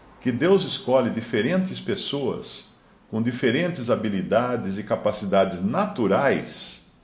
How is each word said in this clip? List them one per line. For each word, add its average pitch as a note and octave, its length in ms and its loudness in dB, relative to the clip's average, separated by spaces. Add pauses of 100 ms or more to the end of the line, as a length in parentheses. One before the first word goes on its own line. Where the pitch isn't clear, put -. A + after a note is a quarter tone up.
(200)
que B2+ 140 0
Deus E3+ 320 4
escolhe B2+ 440 2
diferentes A#2+ 680 0
pessoas - 880 -4 (440)
com A2 120 -2
diferentes B2+ 680 0
habilidades G#2 880 0
e G#2 60 -8
capacidades G2 760 0
naturais A#2 1300 0 (160)